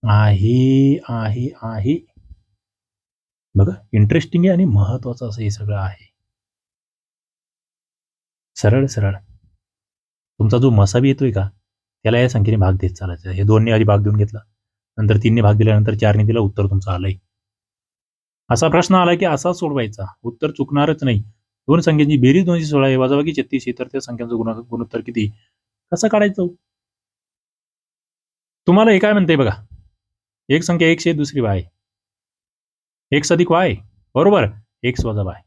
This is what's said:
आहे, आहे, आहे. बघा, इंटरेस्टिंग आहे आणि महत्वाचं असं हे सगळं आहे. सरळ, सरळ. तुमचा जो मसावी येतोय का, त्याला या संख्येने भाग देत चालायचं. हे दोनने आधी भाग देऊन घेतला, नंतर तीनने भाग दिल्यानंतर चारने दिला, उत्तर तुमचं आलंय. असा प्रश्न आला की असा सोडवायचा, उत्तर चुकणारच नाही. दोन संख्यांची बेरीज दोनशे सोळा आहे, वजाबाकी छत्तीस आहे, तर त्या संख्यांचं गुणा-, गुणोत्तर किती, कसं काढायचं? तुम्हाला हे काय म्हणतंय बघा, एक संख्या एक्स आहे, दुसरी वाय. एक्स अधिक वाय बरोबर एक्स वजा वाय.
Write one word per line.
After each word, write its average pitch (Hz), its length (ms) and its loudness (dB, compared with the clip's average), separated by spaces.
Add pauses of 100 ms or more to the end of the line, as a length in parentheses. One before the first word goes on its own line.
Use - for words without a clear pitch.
आहे, 120 920 2 (120)
आहे, 113 380 -6 (160)
आहे. 113 340 -4 (1600)
बघा, 101 200 2 (180)
इंटरेस्टिंग 156 520 0
आहे 190 80 2
आणि 185 120 2
महत्वाचं 120 640 -2
असं 110 120 -12
हे 104 100 -4
सगळं 104 260 -6
आहे. 95 280 -10 (2500)
सरळ, 127 280 2
सरळ. 101 300 -4
तुमचा - 1400 -8
जो 131 140 4
मसावी 110 360 2
येतोय 135 240 0
का, 98 180 -4 (560)
त्याला 113 140 4
या 127 100 2
संख्येने 110 300 0
भाग 92 140 2
देत 92 160 -2
चालायचं. 90 400 -12
हे 92 140 -4
दोनने 110 280 4
आधी 110 120 2
भाग 104 200 2
देऊन 104 140 0
घेतला, 104 220 -2 (580)
नंतर 110 200 2
तीनने 117 240 2
भाग 104 140 4
दिल्यानंतर 107 400 2
चारने 107 280 2
दिला, 113 160 0
उत्तर 101 260 -2
तुमचं 95 260 -2
आलंय. 92 220 -4 (1400)
असा 127 180 0
प्रश्न 175 280 2
आला 175 200 4
की 180 100 -2
असा 170 280 -2
सोडवायचा, 127 520 -6 (180)
उत्तर 117 280 -6
चुकणारच 147 520 -2
नाही. 120 160 0 (480)
दोन 160 120 4
संख्यांची 151 380 2
बेरीज 139 280 4
दोनशे 170 200 -2
सोळा 143 220 0
आहे, 131 80 2
वजाबाकी 139 380 0
छत्तीस 139 340 -4
आहे, 120 120 -8
तर 127 80 -8
त्या 135 140 -8
संख्यांचं 120 340 -10
गुणा-, 113 340 -6
गुणोत्तर 117 320 -8
किती, 110 260 -4 (640)
कसं 170 160 -2
काढायचं? 208 400 0 (2250)
तुम्हाला 214 240 4
हे 190 80 4
काय 214 140 2
म्हणतंय 170 220 2
बघा, 120 200 0 (920)
एक 156 140 0
संख्या 165 240 0
एक्स 165 200 0
आहे, 165 80 0
दुसरी 147 240 -4
वाय. 98 240 -2 (1500)
एक्स 147 200 0
अधिक 170 200 0
वाय 165 220 2 (420)
बरोबर 170 300 4 (380)
एक्स 123 220 -2
वजा 104 180 -4
वाय. - 240 -10